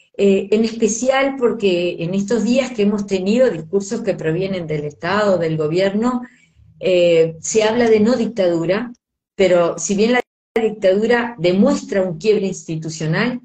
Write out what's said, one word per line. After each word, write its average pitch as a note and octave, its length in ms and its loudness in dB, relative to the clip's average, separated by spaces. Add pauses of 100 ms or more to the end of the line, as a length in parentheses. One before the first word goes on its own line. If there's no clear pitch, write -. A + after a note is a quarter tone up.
(180)
Eh, G3 340 2
en A3 140 2
especial C4 720 0
porque F#3+ 600 0
en E3+ 160 -4
estos G3+ 280 -2
días B3 280 0
que G#3 100 -4
hemos G3+ 240 0
tenido G#3 440 2
discursos F#3 520 -6
que F3+ 140 -2
provienen E3+ 520 -4
del D3+ 160 -4
Estado, F#3 540 0
del D#3+ 180 -2
gobierno, G3 680 0 (580)
eh, E3+ 580 2
se G#3+ 240 -2
habla A3+ 260 2
de A3 120 4
no A#3+ 160 2
dictadura, F#3 760 0 (440)
pero F3 420 2
si G3 180 -4
bien A3 180 2
la B3 80 0 (380)
dictadura A3 800 0
demuestra G3 640 2
un F3+ 160 -4
quiebre G3+ 300 0
institucional E3+ 960 -4